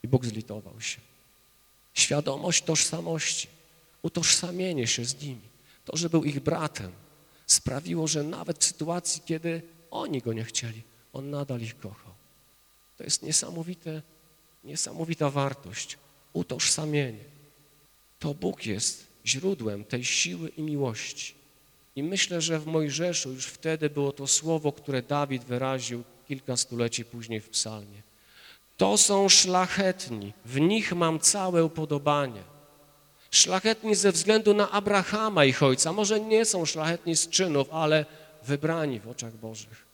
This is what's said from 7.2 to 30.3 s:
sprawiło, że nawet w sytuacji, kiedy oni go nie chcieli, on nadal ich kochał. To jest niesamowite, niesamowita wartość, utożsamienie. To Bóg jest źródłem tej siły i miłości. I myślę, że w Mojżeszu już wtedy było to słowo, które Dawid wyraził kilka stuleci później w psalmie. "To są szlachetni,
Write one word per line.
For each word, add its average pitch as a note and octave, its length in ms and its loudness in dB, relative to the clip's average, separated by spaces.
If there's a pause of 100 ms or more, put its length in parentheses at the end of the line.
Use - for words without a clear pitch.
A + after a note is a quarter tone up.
sprawiło, D#3+ 600 0
że D3 160 0
nawet E3+ 340 -6
w - 60 0
sytuacji, E3 640 -4
kiedy E3 360 -4 (300)
oni F#3 300 -4
go A2+ 120 -4
nie A2+ 100 -4
chcieli, A2+ 380 -8 (320)
on C3+ 160 -10
nadal C#3 320 -6
ich A2 180 -10
kochał. G2+ 340 -16 (840)
To - 60 -16
jest - 200 -4
niesamowite, E3 760 -4 (600)
niesamowita D#3 680 -4
wartość, C3+ 680 -4 (360)
utożsamienie. D3 920 -2 (960)
To D3 140 -4
Bóg F3 320 -6
jest - 420 -4 (180)
źródłem A#2+ 580 -2
tej B2 220 -4
siły E3+ 440 -2
i - 120 -10
miłości. C#3+ 720 -4 (640)
I C#3 80 -4
myślę, F3+ 380 -2
że D#3+ 180 0
w D3+ 60 -8
Mojżeszu D#3 680 0
już C3 120 -8
wtedy D#3 440 -2
było C#3+ 220 0
to C#3 160 -8
słowo, D#3 440 2
które C3+ 300 -4
Dawid C#3 420 -2
wyraził B2 600 -4 (240)
kilka C3 300 -6
stuleci A#2 480 -2
później A2+ 360 -8
w - 80 -20
psalmie. G#2 520 -8 (760)
"To G3 200 4
są G3 320 6
szlachetni, F3+ 1040 2 (120)